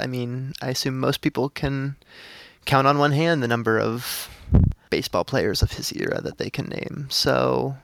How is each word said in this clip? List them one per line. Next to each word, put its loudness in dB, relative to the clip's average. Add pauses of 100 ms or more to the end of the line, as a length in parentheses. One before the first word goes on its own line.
I -4
mean, -6 (100)
I -4
assume -4
most 0
people -2
can -2 (680)
count 4
on 6
one 4
hand 2
the 0
number 2
of -4 (640)
baseball 0
players 0
of 0
his -8
era -2
that -6
they -4
can -6
name. -8
So 0